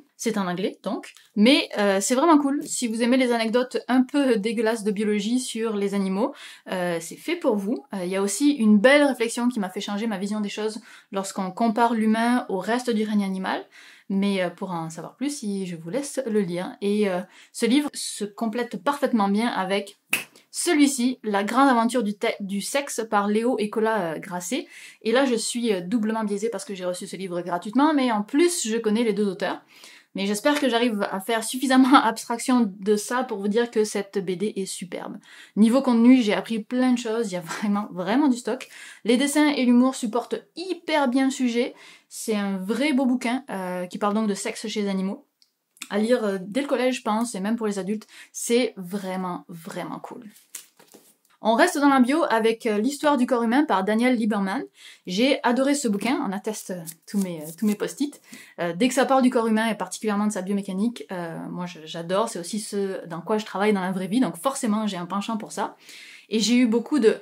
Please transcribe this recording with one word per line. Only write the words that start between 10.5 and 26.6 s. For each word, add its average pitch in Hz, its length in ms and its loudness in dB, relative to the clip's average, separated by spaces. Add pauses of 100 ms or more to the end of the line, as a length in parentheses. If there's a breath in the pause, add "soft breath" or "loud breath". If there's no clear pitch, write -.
lorsqu'on 190 400 -4
compare 233 420 2
l'humain 226 540 2
au 185 120 -2
reste 233 300 -2
du 220 140 2
règne 208 200 0
animal. 190 420 -4 (440 loud breath)
Mais, 196 340 0
euh, 175 60 0
pour 185 220 -10
en 165 180 -6
savoir 165 260 -14
plus, 285 240 -6
si 196 260 -4
je 175 100 -8
vous 160 140 -12
laisse 269 360 -6
le 214 140 0
lire. 175 400 -4
Et, 208 300 2
euh, 180 100 -2 (320 loud breath)
ce - 140 -4
livre 285 280 2
se - 300 -8
complète 226 580 -6
parfaitement 247 460 0
bien 214 200 2
avec 196 500 -4 (540 soft breath)
celui-ci, 277 720 2
La 202 200 0
grande 247 260 4
aventure 233 340 2
du 208 120 -2
te-, 226 240 -2
du 202 200 -6
sexe 277 500 -4
par 202 180 2
Léo 226 320 2
et 208 100 -2
Cola, 214 460 0
euh, 160 40 -8
Grasset. 180 480 -6 (360 loud breath)
Et 214 100 0
là, 269 100 4
je 247 120 2
suis, 233 360 -2
euh, 185 80 0
doublement 214 460 -2
biaisée 202 240 -2
parce 196 160 -8